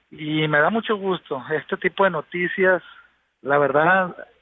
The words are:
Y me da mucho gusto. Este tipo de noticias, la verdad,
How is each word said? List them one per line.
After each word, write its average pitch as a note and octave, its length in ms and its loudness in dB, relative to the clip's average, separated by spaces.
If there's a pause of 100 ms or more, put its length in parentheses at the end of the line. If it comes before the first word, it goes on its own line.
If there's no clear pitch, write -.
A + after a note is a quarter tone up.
Y D#3 360 -4
me D3+ 140 2
da D#3+ 100 4
mucho A3 260 -2
gusto. F3 540 -6
Este D#3 280 -4
tipo F#3+ 260 0
de F#3+ 60 4
noticias, F3+ 720 0 (580)
la C#3 180 0
verdad, E3 560 2 (280)